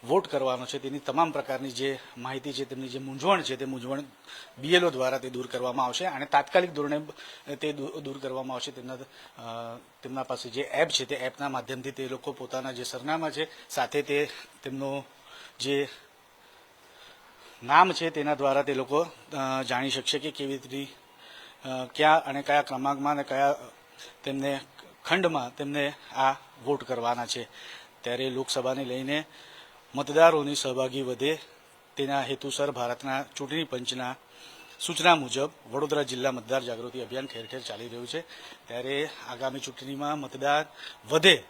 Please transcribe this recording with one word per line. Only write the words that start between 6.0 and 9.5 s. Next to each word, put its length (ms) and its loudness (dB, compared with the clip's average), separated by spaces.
અને 200 -2
તાત્કાલિક 480 4
ધોરણે 280 -2
તે 180 -2
દૂ-, 260 -6
દૂર 200 -10
કરવામાં 360 -6
આવશે. 160 -8
તેમના, 220 -12
અ, 400 -10